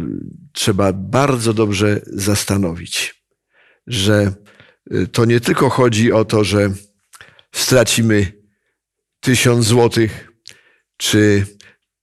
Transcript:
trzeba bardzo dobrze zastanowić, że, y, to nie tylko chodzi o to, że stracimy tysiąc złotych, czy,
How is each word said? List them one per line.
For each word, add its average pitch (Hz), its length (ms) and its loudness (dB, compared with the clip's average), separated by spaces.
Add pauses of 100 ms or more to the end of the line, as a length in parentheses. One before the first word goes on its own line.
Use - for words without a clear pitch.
(540)
trzeba 98 400 0
bardzo 113 600 0
dobrze 104 540 0
zastanowić, 98 1160 -4 (640)
że, 101 460 0 (600)
y, 98 140 -2
to - 180 0
nie 120 140 2
tylko 160 300 0
chodzi 117 420 2
o 107 140 2
to, 107 180 0
że 101 260 0 (800)
stracimy 110 800 2 (880)
tysiąc 120 460 2
złotych, 117 680 0 (680)
czy, 104 480 2 (580)